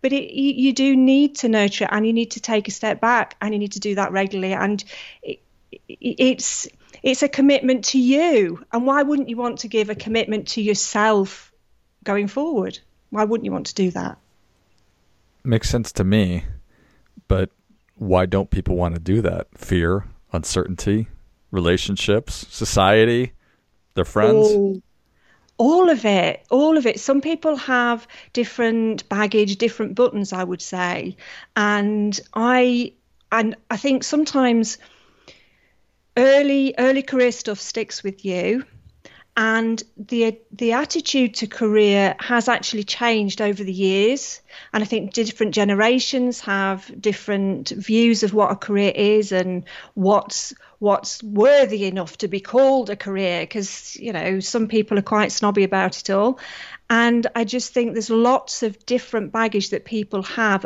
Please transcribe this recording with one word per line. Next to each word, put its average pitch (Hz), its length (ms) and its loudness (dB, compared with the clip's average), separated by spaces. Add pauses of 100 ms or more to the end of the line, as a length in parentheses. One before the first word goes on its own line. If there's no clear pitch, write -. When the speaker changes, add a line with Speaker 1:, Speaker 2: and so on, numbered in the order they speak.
Speaker 1:
But 269 120 0
it, 277 220 -4
you, 277 180 0
you 262 200 2
do 269 240 4
need 269 400 4
to 247 120 -2
nurture 208 360 2
it, - 80 -4
and 214 140 0
you 226 60 0
need 226 200 -2
to - 80 -14
take 214 280 -2
a - 20 -8
step 214 300 -4
back, 226 400 0
and 214 140 -4
you 208 40 -2
need 202 140 -4
to 196 80 -12
do 208 160 -4
that 196 160 -2
regularly. 190 420 -2
And 196 280 -2 (400)
it, - 180 -12 (300)
it, - 100 -20 (180)
it's, - 720 0 (340)
it's 262 200 0
a 285 60 2
commitment 262 580 2
to 269 120 0
you. 254 760 2
And 240 140 0
why 277 160 4
wouldn't 277 260 0
you 233 80 -6
want 240 240 -6
to 233 80 -10
give 214 220 -2
a 214 40 -4
commitment 214 540 -4
to - 140 -4
yourself 208 880 0 (500)
going 202 260 -2
forward? 233 500 -4 (320)
Why 214 140 0
wouldn't 226 200 -2
you 196 80 -4
want 165 140 -6
to - 80 -12
do 185 180 0
that? - 260 -8 (1300)
Speaker 2:
Makes 117 240 0
sense 120 240 -2
to 104 120 0
me, 92 400 2 (840)
but 95 220 2 (460)
why 92 300 2
don't 95 240 0
people 92 260 -2
want 87 180 0
to 82 60 -6
do 92 220 0
that? 85 240 -2 (100)
Fear, 90 480 0 (280)
uncertainty, 95 760 -2 (420)
relationships, 95 1000 0
society? 110 840 2 (600)
Their 92 100 0
friends? 214 440 4
Speaker 1:
All, 202 340 0 (720)
all 339 340 6
of 233 140 2
it, 190 460 2
all 302 260 4
of 262 100 2
it. 214 140 0
Some 277 200 0
people 311 360 -2
have 240 500 -2 (260)
different 226 760 -2
baggage, 202 480 0
different 220 380 -4
buttons, 202 380 0
I 185 100 -4
would 180 200 -6
say. 180 540 -6 (400)
And 208 600 0 (160)
I, 247 580 2 (380)
and 226 260 0 (140)
I 226 60 -4
think 262 280 0
sometimes 254 760 0 (1400)
early, 277 600 4
early 269 240 2
career 254 300 2
stuff 214 280 -8
sticks - 420 -8
with 196 220 -10
you. 190 400 -2 (720)
And 226 460 0 (140)
the, 226 420 -2 (140)
the 226 220 0
attitude 277 600 -2
to 220 120 -6
career 208 720 2
has 240 280 0
actually 220 360 -2
changed 220 580 -2
over 208 220 -2
the 190 80 -6
years. 196 680 0 (320)
And 220 80 0
I 214 60 -4
think 208 260 -6
different 220 420 -2
generations 240 840 2
have 196 480 -4 (120)
different 202 720 -4
views 226 520 2
of 202 100 -2
what 202 200 2
a 196 40 -4
career 202 380 0
is 208 380 2
and 180 320 -2 (300)
what's, - 600 -2 (240)
what's - 460 -2
worthy 214 600 4
enough 185 320 -6
to 208 100 -6
be 196 100 -4
called 254 520 2
a 202 60 -6
career, 190 500 -4
'cause, - 540 -10
you 226 120 -8
know, 185 260 -2
some 220 300 -2
people 214 300 0
are 196 40 0
quite 214 300 0
snobby 208 320 2
about 185 340 0
it - 120 -8
all. 214 280 2 (500)
And 233 460 2
I 233 80 -2
just 233 320 -6
think 233 200 0
there's 220 160 -6
lots 240 520 2
of 220 240 -6
different 233 460 -4
baggage 214 380 0
that - 140 -6
people 208 380 -6
have 202 440 -2